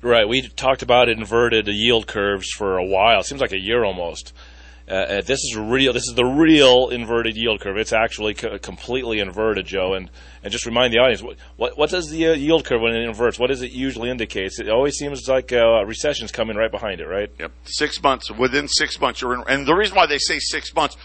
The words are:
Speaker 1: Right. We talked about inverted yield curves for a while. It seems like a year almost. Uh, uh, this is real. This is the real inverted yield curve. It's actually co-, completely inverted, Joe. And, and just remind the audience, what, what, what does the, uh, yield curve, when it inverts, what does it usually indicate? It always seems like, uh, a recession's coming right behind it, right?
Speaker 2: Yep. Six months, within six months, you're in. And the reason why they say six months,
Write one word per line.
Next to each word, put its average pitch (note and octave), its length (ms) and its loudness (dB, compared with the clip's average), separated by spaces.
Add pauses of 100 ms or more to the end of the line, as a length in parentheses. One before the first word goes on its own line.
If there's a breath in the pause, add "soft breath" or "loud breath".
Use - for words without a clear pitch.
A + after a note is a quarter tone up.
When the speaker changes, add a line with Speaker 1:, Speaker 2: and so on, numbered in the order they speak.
Speaker 1:
Right. A#2 260 4
We B2 200 0
talked C3 340 0
about A#2+ 280 6
inverted A2+ 580 2
yield G#2+ 400 2
curves G2+ 420 -2
for F#2+ 280 -2
a F#2 80 0
while. G2 340 4
It F2+ 60 -4
seems C#3 160 -6
like A2+ 100 -2
a F#2+ 80 -4
year A2+ 240 0
almost. F2 500 -6 (560 soft breath)
Uh, F#2+ 40 -4
uh, F#2+ 280 -2
this C3+ 220 -2
is B2 120 -8
real. B2 380 0
This A#2+ 140 -4
is A#2+ 80 -8
the B2 100 2
real C3+ 640 6
inverted A#2 460 -2
yield A2+ 240 -2
curve. G2 180 -6
It's A2 160 -2
actually A2 400 0
co-, G#2+ 240 -8
completely A2+ 600 -6
inverted, G2 480 -2
Joe. F#2 260 -2
And, F#2+ 160 -8 (340 soft breath)
and G#2 80 -8
just A2+ 140 -6
remind A#2+ 260 2
the A2+ 60 2
audience, A#2 240 4
what, - 160 -14 (180 soft breath)
what, B2 220 -4
what D3+ 140 2
does F3 180 -4
the, D#3+ 200 0
uh, E3 40 6
yield D3+ 320 2
curve, A#2+ 160 0
when A#2 140 0
it A#2 120 -4
inverts, A2+ 300 -2
what A#2+ 100 0
does C3 140 -2
it B2 100 -10
usually B2 380 -6
indicate? G#2 500 -6
It G#2+ 100 -8
always C3+ 260 2
seems C#3 320 -8
like, C3 240 0
uh, A#2+ 80 2
a A2+ 260 6
recession's A2+ 460 -6
coming A2 240 -4
right A2 160 0
behind G2+ 280 -6
it, D2+ 80 -10
right? G2+ 300 -4
Speaker 2:
Yep. E2 140 -10 (140)
Six - 360 -4
months, C3 300 0
within B2+ 380 0
six - 300 -2
months, B2 220 -2
you're B2 140 -2
in. B2 120 -10
And C3+ 200 0
the D#3 80 4
reason G3+ 200 0
why F3 120 6
they D3 100 0
say D3+ 220 -2
six - 340 -8
months, D3+ 320 0